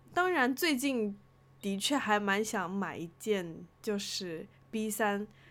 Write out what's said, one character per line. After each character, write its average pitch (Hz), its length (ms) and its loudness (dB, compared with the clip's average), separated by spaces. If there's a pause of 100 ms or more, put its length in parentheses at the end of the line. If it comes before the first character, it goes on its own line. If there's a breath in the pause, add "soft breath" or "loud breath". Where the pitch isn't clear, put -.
(160)
当 359 160 4
然 285 240 4
最 311 200 2
近 240 400 0 (460)
的 196 160 -2
确 202 180 0
还 214 240 2
蛮 202 240 2
想 202 240 -2
买 185 300 -4
一 170 100 -6 (120)
件， 175 440 -2 (200)
就 208 160 -2
是 - 480 -8 (240 soft breath)
B 220 180 -2
三 208 380 0 (240 loud breath)